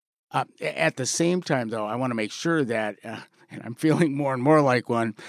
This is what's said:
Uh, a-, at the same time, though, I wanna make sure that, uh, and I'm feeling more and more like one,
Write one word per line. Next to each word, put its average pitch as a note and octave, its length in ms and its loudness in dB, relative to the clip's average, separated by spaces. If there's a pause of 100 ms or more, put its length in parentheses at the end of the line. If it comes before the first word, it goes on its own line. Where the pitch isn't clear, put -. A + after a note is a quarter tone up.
(300)
Uh, C3+ 140 -2 (160)
a-, D#3 180 -6
at D#3 180 0
the C3 80 -4
same E3+ 380 0
time, B2+ 260 -2
though, A2 160 -4
I G#2+ 120 -4
wanna B2+ 180 -2
make A2 180 -4
sure E3 320 0
that, A2 400 -2
uh, A2 160 -12 (300)
and - 120 -16
I'm A#2 120 -10
feeling D3+ 420 2
more C#3 160 -2
and B2+ 100 -2
more D3+ 200 6
like B2+ 260 2
one, A2+ 260 0 (140)